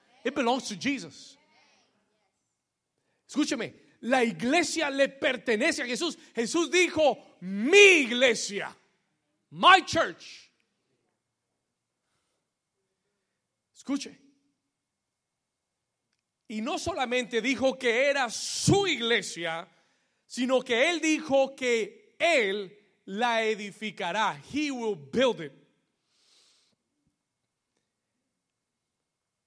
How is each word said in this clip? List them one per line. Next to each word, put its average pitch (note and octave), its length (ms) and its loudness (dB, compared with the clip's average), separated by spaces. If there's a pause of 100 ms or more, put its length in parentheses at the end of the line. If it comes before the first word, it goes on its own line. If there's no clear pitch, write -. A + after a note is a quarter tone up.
(260)
It C4+ 80 -4
belongs B3 340 0
to G3+ 80 -10
Jesus. F#3 640 -8 (1900)
Escúcheme, B3 480 -4 (260)
la B3 220 2
iglesia C#4 640 0
le C4+ 180 2
pertenece C4 760 -2
a - 20 -8
Jesús. A#3+ 320 -4 (160)
Jesús C#4 360 -2
dijo, D#4 720 0
"Mi D4+ 600 6
iglesia". G#3+ 760 0 (800)
My E4 300 6
church. - 640 -6 (3250)
Escuche. - 460 -8 (2250)
Y G#3+ 140 -8
no D#4 160 -4
solamente B3 640 -4
dijo C4 380 -2
que B3+ 300 0
era C4+ 200 -2
su - 560 0
iglesia, G3 800 -4 (600)
sino B3+ 340 0
que B3+ 280 2
él E4+ 100 -2
dijo C#4 560 0
que A#3 640 -4
él G#3+ 580 0 (280)
la A3+ 380 -2
edificará. G3+ 960 -4 (120)
He C#4+ 180 -4
will A#3 240 -4
build E3 460 -2
it. C#3+ 120 -14 (4000)